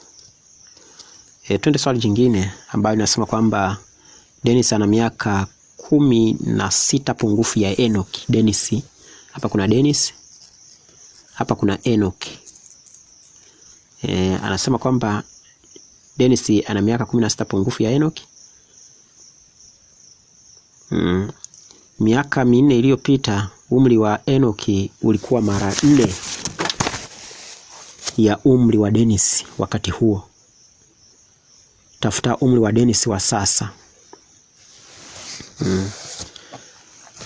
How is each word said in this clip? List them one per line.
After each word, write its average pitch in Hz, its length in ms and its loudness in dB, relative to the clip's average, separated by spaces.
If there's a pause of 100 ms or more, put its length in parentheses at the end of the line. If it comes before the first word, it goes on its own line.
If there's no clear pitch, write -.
(1500)
Eh, 101 120 0
twende 147 180 2
swali 135 200 0
jingine 107 540 2 (200)
ambayo 110 240 0
inasema 107 300 0
kwamba 104 520 0 (680)
Dennis 120 280 2
ana 107 140 2
miaka 107 600 0 (300)
kumi 120 640 2
na 101 300 -2
sita 135 440 -2
pungufu 110 440 0
ya 101 220 0
Enoch. 107 360 0 (120)
Dennis, 110 440 0 (600)
hapa - 160 -6
kuna 98 200 -2
Dennis, 139 440 0 (1200)
hapa - 200 -2
kuna 98 300 -2
Enoch. 104 400 -2 (1800)
Eh, 92 420 -2
anasema 101 340 -2
kwamba 117 440 -2 (920)
Dennis 123 340 2 (160)
ana 101 160 -2
miaka 113 240 0
kumi 120 160 0
na 107 80 0
sita - 140 -4
pungufu 104 380 -2
ya 110 80 0
Enoch. 151 280 0 (2750)
Mm. 92 400 -2 (720)
Miaka 127 440 0
minne 123 340 4
iliyopita 123 720 0 (200)
umri 123 280 4
wa 107 280 0
Enoch 131 420 0 (340)
ulikuwa 113 400 0
mara 101 400 -2
nne 131 320 4 (2000)
ya 107 220 2
umri 123 400 4
wa 104 120 2
Dennis 110 540 0 (140)
wakati - 320 -6
huo. 107 380 -2 (1700)
Tafuta 120 360 -2
umri 127 240 2
wa 104 120 2
Dennis 117 340 2
wa 101 140 -2
sasa. 101 500 -2 (1900)
Mm. 98 300 -2 (1400)